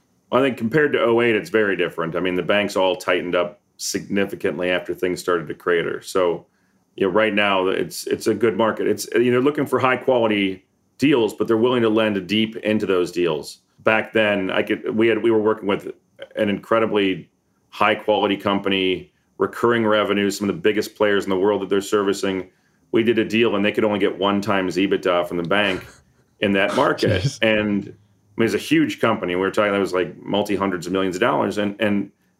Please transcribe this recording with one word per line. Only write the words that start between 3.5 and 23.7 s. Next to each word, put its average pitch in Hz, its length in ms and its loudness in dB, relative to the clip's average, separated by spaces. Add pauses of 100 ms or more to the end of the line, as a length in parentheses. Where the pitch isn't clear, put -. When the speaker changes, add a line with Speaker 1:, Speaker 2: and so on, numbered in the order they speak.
Speaker 1:
significantly 90 920 -4
after 90 240 -4
things 90 240 -2
started 85 300 -2
to - 40 -10
crater. 85 480 -2
So, 87 440 -2 (500)
you 95 120 0
know, 90 40 0
right 107 220 2
now 98 340 2
it's, 85 400 -4
it's - 200 -2
a 110 60 2
good 104 220 0
market. 104 320 0
It's, 104 260 -2
you 120 120 4
know, 123 60 2
they're 123 100 2
looking 143 240 0
for 127 140 0
high 127 180 2
quality 107 680 0 (340)
deals, 127 340 2
but 107 140 -2
they're 110 100 2
willing 123 240 2
to 113 80 2
lend 107 380 0
deep 110 300 0
into 104 280 0
those 90 260 0
deals. 80 480 -4 (200)
Back 110 340 0
then, 101 380 2
I 107 120 0
could, 107 320 -4
we 113 120 4
had, 107 160 2
we 117 80 4
were 110 100 4
working 107 260 0
with 95 240 -2 (440)
an 104 140 0
incredibly 101 800 0 (400)
high 107 260 0
quality 104 420 0
company, 98 760 -2 (280)
recurring 117 460 0
revenue, 101 440 2
some 101 180 -4
of 90 80 -2
the 80 60 -10
biggest 104 340 0
players 101 280 0
in 95 80 -6
the 95 60 0
world 98 260 0
that 92 60 -8
they're 98 120 0
servicing. 98 680 -2 (420)
We 113 120 2
did 107 140 2
a - 80 0
deal 110 300 0
and 101 100 0
they 107 60 2